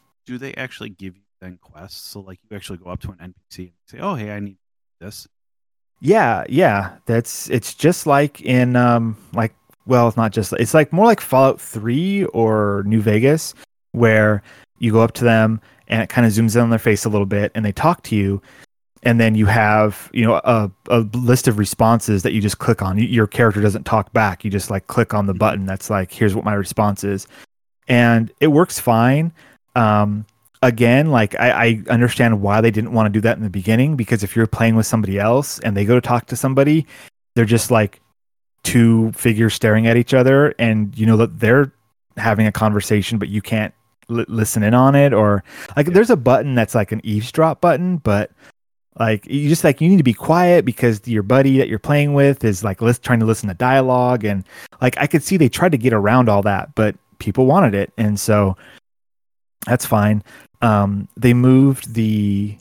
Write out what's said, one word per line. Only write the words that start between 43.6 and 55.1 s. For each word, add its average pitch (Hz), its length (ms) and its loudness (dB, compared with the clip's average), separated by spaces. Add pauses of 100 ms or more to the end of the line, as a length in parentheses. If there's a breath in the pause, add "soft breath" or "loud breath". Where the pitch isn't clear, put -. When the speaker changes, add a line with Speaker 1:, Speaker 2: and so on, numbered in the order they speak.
Speaker 2:
li-, 117 180 -4
listen 110 380 -2
in 110 100 2
on 135 220 4
it. 143 160 4
Or, 104 320 2 (320 loud breath)
like, 147 100 0
Speaker 1:
Yeah. 175 60 -6
Speaker 2:
there's 220 180 4
a 226 60 4
button 127 400 0
that's, 113 180 -2
like, 107 160 0
an 110 140 -6
eavesdrop 120 560 -2
button, 175 380 0
but, 104 340 -2 (640 soft breath)
like, 110 280 -2
you 143 220 -4
just, 165 140 0
like, 156 200 0
you 170 80 4
need 196 80 6
to 160 40 4
be 123 120 2
quiet 175 500 2
because 117 420 -2
your 110 160 -2
buddy 131 360 2
that 131 100 0
you're 107 100 -6
playing 147 360 0
with 139 300 2
is, 104 200 -2
like, 98 160 -4
lis-, 120 180 0
trying 120 220 0
to 110 60 0
listen 107 220 -2
to 92 60 -6
dialogue, 127 720 2
and, 101 180 -2 (380 loud breath)
like, 127 180 0
I 143 80 -2
could 147 160 0